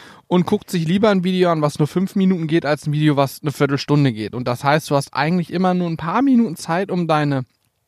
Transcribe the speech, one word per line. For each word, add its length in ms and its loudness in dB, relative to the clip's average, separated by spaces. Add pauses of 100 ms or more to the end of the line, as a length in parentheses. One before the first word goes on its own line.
(260)
und 200 2
guckt 220 -2
sich 160 -2
lieber 260 2
ein 120 2
Video 300 2
an, 100 0
was 160 -2
nur 80 2
fünf 300 -2
Minuten 320 2
geht, 180 0
als 220 -2
ein 40 -2
Video, 240 2
was 260 -2
eine 100 -4
Viertelstunde 600 2
geht. 220 -8
Und 140 -4
das 160 -6
heißt, 260 0
du 60 2
hast 180 -4
eigentlich 380 -2
immer 220 0
nur 140 -2
ein 80 -4
paar 260 -2
Minuten 340 2
Zeit, 340 -4
um 160 -2
deine 380 0 (440)